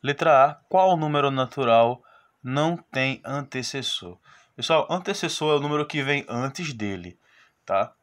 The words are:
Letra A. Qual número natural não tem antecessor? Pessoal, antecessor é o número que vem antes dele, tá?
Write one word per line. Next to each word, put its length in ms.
Letra 420
A. 80
Qual 260
número 360
natural 720
não 340
tem 480
antecessor? 920
Pessoal, 340
antecessor 680
é 20
o 40
número 240
que 180
vem 260
antes 440
dele, 440
tá? 380